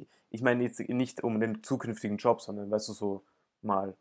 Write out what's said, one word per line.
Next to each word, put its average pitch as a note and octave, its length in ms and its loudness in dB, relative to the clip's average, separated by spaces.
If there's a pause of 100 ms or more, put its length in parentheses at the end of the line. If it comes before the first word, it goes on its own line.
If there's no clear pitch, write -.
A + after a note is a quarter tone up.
(300)
ich A2+ 120 -6
meine B2 220 6
jetzt A#2+ 160 -4
nicht B2 420 -2
um A2+ 180 2
den A2 220 0
zukünftigen A2 540 -2
Job, A#2 240 4
sondern, G2+ 300 -8
weißt G#2+ 180 0
du, G#2+ 40 -6
so G2 320 -4 (380)
mal G2 380 0